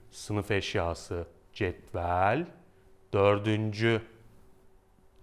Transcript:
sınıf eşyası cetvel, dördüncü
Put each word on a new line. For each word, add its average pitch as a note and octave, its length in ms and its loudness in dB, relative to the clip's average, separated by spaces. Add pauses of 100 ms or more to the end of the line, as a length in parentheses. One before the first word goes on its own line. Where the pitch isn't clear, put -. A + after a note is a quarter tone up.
(120)
sınıf G#2 400 -6
eşyası F2 760 -4 (260)
cetvel, F#2 960 -2 (680)
dördüncü G#2+ 880 2 (1200)